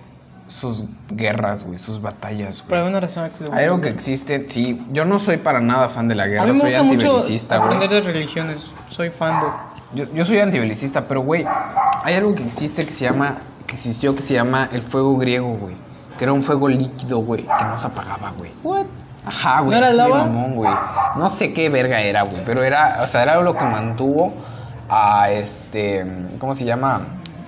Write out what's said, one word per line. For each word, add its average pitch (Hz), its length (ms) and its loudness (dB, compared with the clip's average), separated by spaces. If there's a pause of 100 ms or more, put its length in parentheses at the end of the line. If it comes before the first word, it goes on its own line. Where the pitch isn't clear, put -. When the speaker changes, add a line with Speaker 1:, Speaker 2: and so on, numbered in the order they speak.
(480)
Speaker 1:
sus 110 360 -8 (260)
guerras, 104 540 -2
güey, 90 140 -10
sus 107 220 -10
batallas, 104 600 -8
güey. - 100 -20
Speaker 2:
Por 175 80 2
alguna 185 220 0
razón, 170 240 -6
Axel, 160 280 -10
Speaker 1:
Hay 135 120 2
algo 180 120 4
Speaker 2:
güey. 156 140 0
Speaker 1:
que 107 40 -4
existe, 135 540 -4
sí, 120 320 -2 (100)
yo 151 140 0
no 196 140 2
soy 196 180 0
para 147 240 2
nada 120 300 4
fan 117 180 -2
de 113 60 2
la 98 120 2
guerra, 104 180 2
Speaker 2:
A - 20 4
mí 247 80 4
me 277 60 6
Speaker 1:
soy 285 100 4
Speaker 2:
gusta 285 120 4
mucho 269 260 6
Speaker 1:
antibelicista, 220 500 2
güey. - 160 4
Speaker 2:
aprender 190 160 2
de 208 100 4 (120)
religiones, 156 540 -4 (220)
soy 170 220 -4
fan 165 320 0
de - 600 -8
Speaker 1:
Yo, 131 120 -8
yo 165 100 2
soy 202 140 4
antibelicista, 139 680 0
pero, 135 140 0
güey, 151 240 0 (600)
hay 170 100 2
algo 202 200 2
que 139 80 -4
existe 147 440 -4
que - 60 -10
se - 120 -6
llama, 135 320 2 (320)
que - 80 -10
existió, 139 400 0
que 139 60 -6
se 139 120 0
llama 127 380 2
el 120 100 -4
fuego 135 340 2
griego, 123 400 0
güey. 95 200 -8 (420)
Que 123 60 -2
era 135 80 4
un 139 100 2
fuego 139 260 2
líquido, 127 500 0
güey, 113 240 -2
que - 220 0
no 110 140 -4
se - 80 -4
apagaba, - 500 -8
güey. - 140 -14 (140)
Speaker 2:
What? 381 220 -2 (380)
Speaker 1:
Ajá, 175 360 0
güey, 147 100 2
Speaker 2:
¿No 220 60 4
era 254 120 6
Speaker 1:
así 240 80 6
de 240 60 6
Speaker 2:
lava? 254 220 6
Speaker 1:
mamón, - 320 0
güey. 107 160 2 (440)
No 165 140 2
sé - 220 -2
qué 240 160 0
verga 127 340 2
era, 101 200 2
güey, 101 220 -2
pero 127 200 0
era, 143 380 4
o 127 40 0
sea, 123 160 2
era 156 180 4
lo 170 160 2
que 127 80 -2
mantuvo 120 680 0 (540)
a, 104 420 6
este, 101 760 -2 (360)
¿cómo 135 140 -4
se 135 100 -6
llama? 117 420 0 (420)